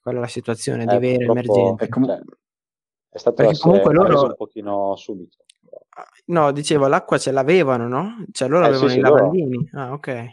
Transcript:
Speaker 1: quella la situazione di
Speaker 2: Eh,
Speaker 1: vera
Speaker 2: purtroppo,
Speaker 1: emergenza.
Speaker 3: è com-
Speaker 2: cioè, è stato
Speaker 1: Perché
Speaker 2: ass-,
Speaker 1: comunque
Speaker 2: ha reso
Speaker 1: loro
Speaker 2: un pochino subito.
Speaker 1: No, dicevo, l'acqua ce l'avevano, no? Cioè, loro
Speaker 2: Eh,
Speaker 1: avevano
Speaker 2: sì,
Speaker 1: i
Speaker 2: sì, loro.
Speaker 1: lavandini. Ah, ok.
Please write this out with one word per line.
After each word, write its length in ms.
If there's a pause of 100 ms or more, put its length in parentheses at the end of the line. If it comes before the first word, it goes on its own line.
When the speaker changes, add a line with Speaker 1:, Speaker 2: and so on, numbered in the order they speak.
Speaker 1:
quella 180
la 80
situazione 600
di 80
Speaker 2:
Eh, 40
Speaker 1:
vera 260
Speaker 2:
purtroppo, 60
Speaker 1:
emergenza. 540
Speaker 3:
è 40
com- 160
Speaker 2:
cioè, 140 (880)
è 80
stato 180
Speaker 1:
Perché 160
Speaker 2:
ass-, 100
Speaker 1:
comunque 380
Speaker 2:
ha 80
reso 180
Speaker 1:
loro 0
Speaker 2:
un 100
pochino 600
subito. 420 (880)
Speaker 1:
No, 260
dicevo, 360
l'acqua 300
ce 140
l'avevano, 560
no? 440
Cioè, 160
loro 180
Speaker 2:
Eh, 20
Speaker 1:
avevano 220
Speaker 2:
sì, 40
Speaker 1:
i 20
Speaker 2:
sì, 60
loro. 120 (100)
Speaker 1:
lavandini. 500
Ah, 200
ok. 400